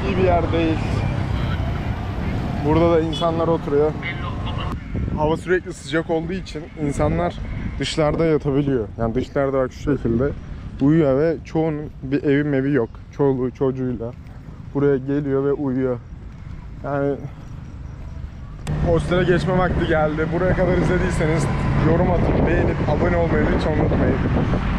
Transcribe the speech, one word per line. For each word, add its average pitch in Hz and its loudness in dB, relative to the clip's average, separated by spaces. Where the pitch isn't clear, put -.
iyi 185 0
bir 185 4
yer 170 4
değil. 160 2
Burada 165 4
da 160 4
insanlar 160 0
oturuyor. 156 2
Hava 151 2
sürekli 180 -2
sıcak 160 -4
olduğu 165 -2
için 165 -8
insanlar 160 0
dışarıda 151 0
yatabiliyor. 139 2
Yani 113 0
dışarıda 135 0
bak 127 0
şu 143 -2
şekilde 120 0
uyuyor 139 4
ve 160 2
çoğunun 156 -2
bir 135 -2
evi 147 4
mevi 139 2
yok. 117 2
Çoluğu 131 2
çocuğuyla 127 -2
buraya 139 4
geliyor 139 0
ve 139 2
uyuyor. 131 0
Yani 139 0
hostele 170 2
geçme 180 2
vakti 175 2
geldi. 156 2
Buraya 180 2
kadar 180 2
izlediyseniz 175 2
yorum 254 4
atıp - 4
beğenip 170 2
abone 175 2
olmayı 160 4
lütfen 165 2
unutmayın. 151 2